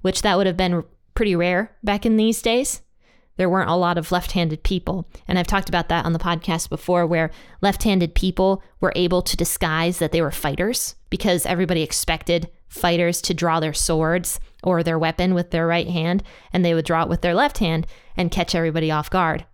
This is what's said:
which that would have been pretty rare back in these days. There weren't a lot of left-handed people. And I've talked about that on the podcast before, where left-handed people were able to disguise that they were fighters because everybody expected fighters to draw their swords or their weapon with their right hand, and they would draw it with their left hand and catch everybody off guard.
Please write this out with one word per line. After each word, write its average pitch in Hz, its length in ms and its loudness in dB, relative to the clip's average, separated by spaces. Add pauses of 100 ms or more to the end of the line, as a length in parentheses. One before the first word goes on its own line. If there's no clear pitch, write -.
which 185 220 -2
that 196 140 4
would 190 100 4
have 180 100 0
been 180 260 0 (300)
pretty 208 220 2
rare 180 480 0
back 208 220 0
in 220 120 4
these 220 240 2
days. 240 400 0 (560)
There 180 120 2
weren't 180 220 2
a 170 40 2
lot 175 220 2
of 165 140 -4
left-handed 170 500 -2
people. 180 480 -2 (180)
And 185 120 0
I've 175 80 -2
talked 196 220 0
about 170 200 -2
that 165 160 0
on 165 80 0
the 165 60 0
podcast 165 500 -2
before, 175 380 0
where 160 240 0 (300)
left-handed 190 520 2
people 190 480 2 (180)
were - 160 0
able 180 280 2
to 185 140 -2
disguise 170 600 0
that 156 140 -2
they 165 100 2
were 151 80 0
fighters 175 680 -4 (140)
because 180 360 0
everybody 175 360 0
expected 165 680 -2 (160)
fighters 175 560 0
to 185 100 -2
draw 165 260 0
their 156 140 -2
swords 165 680 0 (220)
or 175 220 2
their 160 160 0
weapon 170 340 2
with 175 160 0
their 165 160 0
right 170 220 2
hand, 175 340 0 (320)
and 185 100 2
they 170 120 4
would 165 100 0
draw 165 160 2
it - 80 -2
with 170 120 0
their 175 120 2
left 285 240 2
hand 165 300 0 (280)
and 175 140 0
catch - 240 -2
everybody 165 380 0
off 151 180 -2
guard. 165 440 0